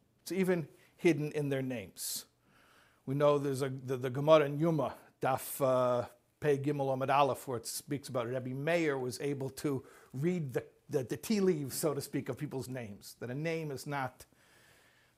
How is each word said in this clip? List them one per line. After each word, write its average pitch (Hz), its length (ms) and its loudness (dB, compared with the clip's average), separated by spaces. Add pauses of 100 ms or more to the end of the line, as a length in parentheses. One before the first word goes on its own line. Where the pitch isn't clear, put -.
(220)
It's - 100 -10
even 175 360 0 (280)
hidden 151 360 2
in 147 180 -2
their 135 100 0
names. 123 640 -6 (800)
We 135 80 -2
know 147 240 6
there's 139 240 -2
a, 139 60 0
the, 131 280 -4
the 127 140 -4
Gemara 147 360 6
in 143 120 -4
Yuma, 151 360 2 (260)
Daf, - 400 -2
uh, 127 460 4 (340)
Pei 147 180 4
Gimel 135 380 0
Amud 131 140 0
Aleph, 135 380 4
where 123 100 -2
it 113 80 -10
speaks - 420 -8
about 120 200 -2
Rebbe 127 220 -4
Meir 147 480 0
was 123 220 -6
able 139 300 -4
to 139 320 -2 (300)
read 156 400 -2
the, - 120 -4 (240)
the, 135 140 0
the 143 140 -6
tea 208 240 0
leaves, 156 360 0
so 151 180 0
to 139 60 -4
speak, - 280 -4
of 120 100 -6
people's 131 300 -6
names, 117 520 -12
that 117 100 -8
a 127 40 -6
name 160 360 -2
is 131 160 -8
not 143 380 -4 (920)